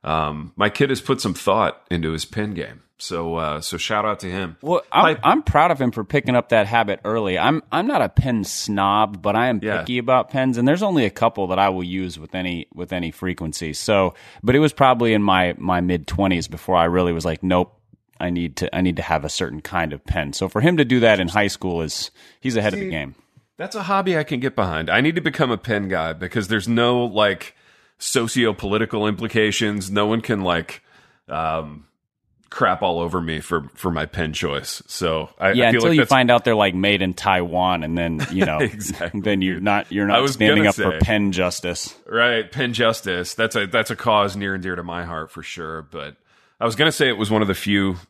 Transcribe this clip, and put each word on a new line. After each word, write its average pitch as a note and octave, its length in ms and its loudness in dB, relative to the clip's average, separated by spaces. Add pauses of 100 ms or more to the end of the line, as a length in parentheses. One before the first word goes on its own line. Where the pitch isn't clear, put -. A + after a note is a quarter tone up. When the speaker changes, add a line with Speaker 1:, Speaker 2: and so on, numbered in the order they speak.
Speaker 1:
um, D2+ 540 -4
my G2+ 120 2
kid C#3 220 0
has B2+ 100 -2
put C3 220 -2
some G2+ 120 -2
thought G2+ 460 0 (100)
into E2 220 -2
his D#2+ 140 -6
pen G#2 260 -6
game. E2+ 300 -10 (160)
So, E2 380 -6
uh, D#2 240 -4
so E2+ 160 -8
shout G#2+ 280 -2
out G#2+ 160 -2
to F#2+ 100 -10
him. F2+ 320 -8
Speaker 2:
Well, E3 200 -2 (100)
I'm, E3+ 100 4 (140)
Speaker 1:
Pipe- A#2+ 80 -14
Speaker 2:
I'm A3+ 180 4
proud D#3+ 300 4
of C3+ 80 -2
him B2+ 100 2
for A2+ 140 -8
picking C3 320 0
up A#2+ 140 0
that G#2+ 160 4
habit G#2 380 0
early. G#2 340 -2
I'm, C3+ 240 2 (100)
I'm C3+ 140 -2
not C4 160 0
a G#2+ 60 0
pen A#2 360 0
snob, G2+ 760 0
but G2+ 160 0
I A#2+ 120 2
am A2 140 -2
Speaker 1:
Yeah. G#2 180 -2
Speaker 2:
picky A#2+ 180 -4
about B2 320 2
pens, C3 280 0
and A#2+ 80 2
there's E3 160 2
only F3 220 2
a G2+ 60 0
couple G#2 380 0
that F#2 100 0
I G2 120 4
will F#2 140 -4
use F2+ 340 -6
with D#2 160 -16
any, F2+ 380 -6
with F2 200 -10
any F2 180 -4
frequency. E2 640 -6
So, F#2+ 420 2 (280)
but A#2+ 120 4
it C#3+ 60 6
was D3+ 120 4
probably A#2+ 400 4
in G#2+ 100 2
my, F#2 360 4
my F2 220 0
mid-twenties F2+ 680 0
before F2+ 280 -2
I E2+ 80 6
really F2 280 2
was E2 120 -4
like, D#2+ 180 -4
"Nope, F2+ 340 0 (440)
I F2+ 100 -4
need F2 280 -4
to, - 160 -4
I E2+ 60 -2
need F2+ 160 2
to - 60 -6
have D#2 220 -2
a D2+ 40 -6
certain D2+ 320 -6
kind E2 320 -4
of D2 120 -14
pen." D2 280 -4
So F#2+ 160 -4
for G#2+ 120 -2
him E3+ 160 4
to D3+ 80 4
do B2 160 2
that A2 180 6
in F#2 100 0
high G2+ 200 2
school F2 340 -4
is, - 300 -8 (280)
he's B2+ 160 -4
ahead G#2+ 180 0
of G3+ 40 -6
the G3 80 -6
Speaker 1:
See, F#3 40 -8
Speaker 2:
game. C#2+ 260 -8 (420)
Speaker 1:
that's - 160 -10
a G#3+ 80 -8
hobby F#3+ 340 0
I D3+ 60 0
can C#3+ 160 -4
get B2+ 160 -4
behind. E2 340 -2
I G2+ 120 4
need D#3 160 2
to F3 40 0
become D3+ 300 0
a A2 80 0
pen G#2 300 -2
guy E2 240 -2
because F2+ 340 -4
there's G#2 220 -2
no, A#2+ 360 2
like, G#2 520 0 (420)
socio-political A2 1080 0
implications. G#2 840 0
No G#2 160 2
one A2+ 140 2
can, G#2+ 220 -2
like, E2+ 400 -2 (460)
um, D#2 580 -6 (640)
crap F#2+ 320 0
all E2+ 180 0
over E2+ 200 -2
me D#2+ 200 -4
for, D2+ 340 -4
for - 160 -4
my D#2 160 -2
pen D#2 260 -4
choice. C#2+ 540 -6
So D#2+ 420 -4 (100)
I, G2 140 2
Speaker 2:
Yeah, A#2+ 160 4
Speaker 1:
I A2+ 40 6
feel A#2+ 60 4
Speaker 2:
until A#2 120 4
Speaker 1:
like - 60 4
Speaker 2:
you D3+ 60 6
Speaker 1:
that's A2+ 80 2
Speaker 2:
find B2+ 200 6
out A#2+ 140 6
they're, A#2 100 4
like, G2+ 200 4
made G2 280 2
in F#2 120 0
Taiwan, F2+ 680 0
and D#2+ 160 -4
then, E2 320 -2
you F#2 160 0
know, D2+ 120 0
Speaker 1:
<laughs> - 20 -2
Exactly. G2+ 600 -4
Speaker 2:
then G2 220 0
you're F#2 180 -2
not, G2+ 300 0
you're G2+ 180 0
Speaker 1:
I G2+ 60 4
Speaker 2:
not A#2+ 80 4
Speaker 1:
was C#3 120 -2
Speaker 2:
standing G#2+ 240 4
Speaker 1:
gonna G#2 120 4
Speaker 2:
up G2 60 -2
for F#2+ 160 0
Speaker 1:
say. D#2 80 -4
Speaker 2:
pen G#2 320 2
justice. F2+ 600 -4 (120)
Speaker 1:
Right, A#2 440 0
pen B2+ 220 -4
justice. G#2+ 640 0
That's A2+ 220 -2
a, G#2 100 0
that's A2 240 0
a A2+ 60 -6
cause G2+ 400 2
near G2 180 -4
and F#2+ 80 -6
dear F2+ 140 -6
to F2 80 -10
my F2 200 -8
heart D#2+ 280 -10
for D#2+ 100 -14
sure. D#2+ 400 -10
But D2 340 -14 (440)
I A2 40 0
was A2+ 120 0
gonna D3+ 160 4
say C#3 160 2
it A2+ 100 0
was G#2 120 -2
one A2 120 4
of G2+ 60 2
the F#2+ 60 0
few G2 420 0 (140)